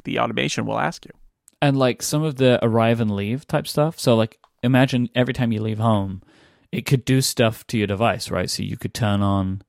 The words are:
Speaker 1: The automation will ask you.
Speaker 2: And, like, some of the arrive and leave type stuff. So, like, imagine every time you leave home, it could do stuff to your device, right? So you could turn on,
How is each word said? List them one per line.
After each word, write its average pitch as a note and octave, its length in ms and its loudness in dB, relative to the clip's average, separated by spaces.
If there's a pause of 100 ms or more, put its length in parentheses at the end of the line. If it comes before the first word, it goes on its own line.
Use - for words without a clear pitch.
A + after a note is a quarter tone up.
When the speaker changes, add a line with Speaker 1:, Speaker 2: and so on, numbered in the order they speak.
Speaker 1:
The - 160 -6
automation A#2 480 -2
will A2 140 -2
ask D#3+ 260 -6
you. - 60 -20 (500)
Speaker 2:
And, C#3 160 2
like, B2+ 240 0
some D3+ 220 -2
of D3 120 -4
the B2+ 260 4
arrive A#2 380 2
and G#2+ 140 0
leave G#2 320 -4
type D3 200 -4
stuff. D3+ 320 -2
So, A#2+ 180 4
like, A2 220 0 (240)
imagine B2+ 520 2
every B2+ 180 2
time B2 180 0
you G#2+ 120 -2
leave A2 160 -4
home, G2 420 0 (520)
it - 120 -4
could C3+ 220 0
do C3 160 2
stuff - 460 -2
to A#2 100 -2
your G#2 80 0
device, G2+ 420 -2
right? F#2 220 -4
So - 120 -6
you G2 140 -6
could - 160 -8
turn G2+ 300 0
on, G2 460 0